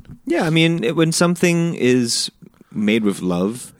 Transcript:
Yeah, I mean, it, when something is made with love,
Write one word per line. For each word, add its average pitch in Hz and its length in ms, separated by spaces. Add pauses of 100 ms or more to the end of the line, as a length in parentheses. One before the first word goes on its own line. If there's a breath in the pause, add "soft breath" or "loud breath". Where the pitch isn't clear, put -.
(260)
Yeah, 320 180
I 160 60
mean, 165 340
it, 131 120
when 165 160
something 170 640
is 123 560 (420)
made 107 300
with 95 180
love, 90 580